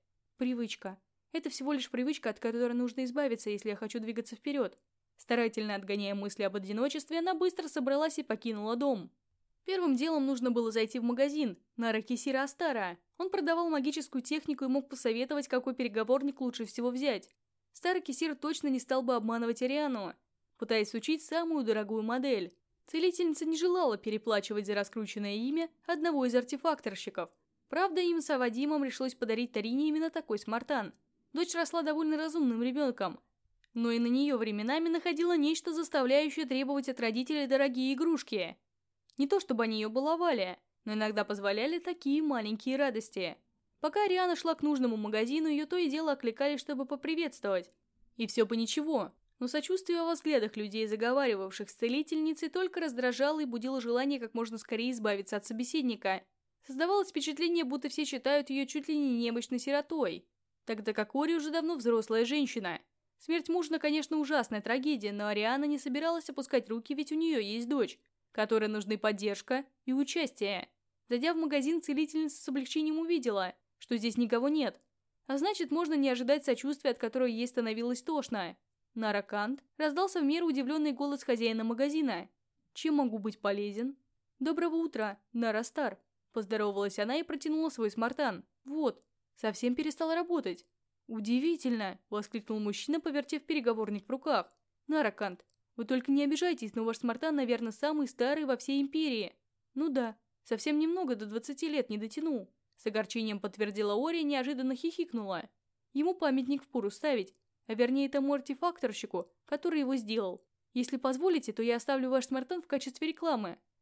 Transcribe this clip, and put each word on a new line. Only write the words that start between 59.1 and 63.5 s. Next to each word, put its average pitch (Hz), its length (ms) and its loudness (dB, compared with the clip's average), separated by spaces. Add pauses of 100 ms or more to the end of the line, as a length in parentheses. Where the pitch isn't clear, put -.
немощной 233 420 0
сиротой, 277 640 0 (380)
тогда 214 300 -4
как 214 200 -2
Ори 320 220 2
уже 302 160 -2
давно 330 240 0
взрослая 226 480 2
женщина. 233 560 -2 (400)
Смерть 330 300 -2